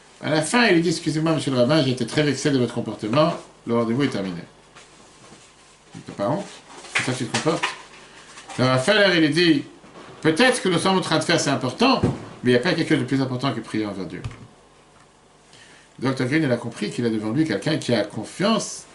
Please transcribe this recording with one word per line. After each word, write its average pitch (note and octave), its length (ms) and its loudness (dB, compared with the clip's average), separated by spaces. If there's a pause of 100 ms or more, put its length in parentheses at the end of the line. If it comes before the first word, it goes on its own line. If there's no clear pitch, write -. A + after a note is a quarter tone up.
(220)
À C3 80 -4
la D#3 100 2
fin, A#3+ 260 2
il F#3 100 6
lui E3 60 4
dit, « F3 80 0
Excusez-moi, D#3+ 420 -2
monsieur C#3+ 180 -2
le C3 80 0
rabbin, C#3+ 240 4
j'ai C3 80 0
été A#2+ 160 -2
très D3+ 160 0
vexé D3 280 0
de C3+ 80 2
votre A#2+ 140 0
comportement, A#2 600 0 (320)
le A#2 80 0
rendez-vous A#2 300 0
est C3 40 2
terminé. » F#2+ 320 -6 (1700)
T'as - 60 -14
pas G2+ 180 -2
honte ? G3 160 -4 (480)
C'est - 80 -2
ça B2+ 100 -2
que B2 60 -6
tu B2+ 60 -4
te A2+ 120 -4
comportes ? - 280 -2 (920)
Alors, B2+ 220 4
Feller, G3 360 4
il E3 40 4
lui D3+ 100 4
dit, « D#3+ 340 4 (580)
Peut-être A#3+ 340 4
ce - 60 -6
que F#3 60 0
nous E3+ 100 2
sommes F#3 180 2
en F3+ 60 2
train D#3+ 160 0
de - 60 -2
faire, D#3+ 160 2
c'est D3 100 0
important, C#3 500 2 (420)
mais B2 100 4
il - 20 6
n'y - 20 6
a A#2 40 4
pas F3 120 0
quelque D#3+ 180 0
chose D3 100 2
de B2 40 -2
plus C3+ 160 0
important B2+ 320 -2
que A2+ 80 -6
prier A2 240 -4
envers F#2+ 220 -8
Dieu. » F2 160 -12 (1800)
docteur C3 280 -2
Green, D#3 160 0
il C3 100 2
a A#2+ 40 2
compris A#2+ 340 -6
qu'il A#2+ 140 -4
a A#2 60 2
devant A2 200 -2
lui D3 140 2
quelqu'un D3+ 320 -2
qui B2+ 180 -2
a G2+ 100 2
confiance, - 800 -4 (100)